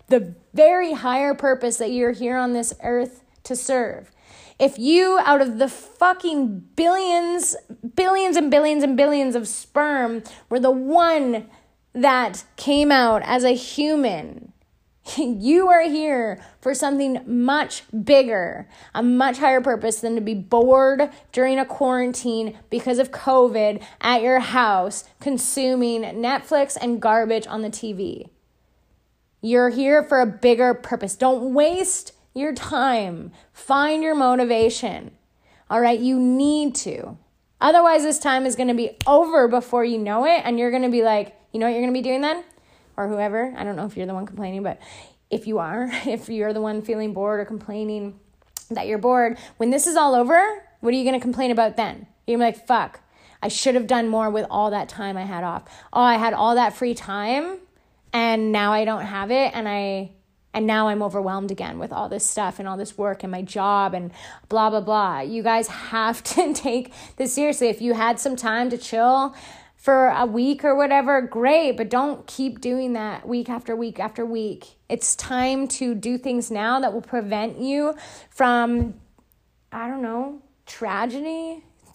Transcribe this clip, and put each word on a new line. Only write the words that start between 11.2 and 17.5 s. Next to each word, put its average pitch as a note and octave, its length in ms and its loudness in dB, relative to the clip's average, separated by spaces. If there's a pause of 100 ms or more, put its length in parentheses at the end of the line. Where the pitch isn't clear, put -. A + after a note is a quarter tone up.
that B3 520 2 (100)
came D4 360 2
out A#3 340 4
as B3 180 0
a B3 100 6
human, B3 1000 -4 (300)
<laughs> - 340 -18
you C4+ 500 2
are F4 140 6
here C#4+ 600 -2 (200)
for C4 120 0
something C#4 520 -2
much A#3+ 580 -2 (200)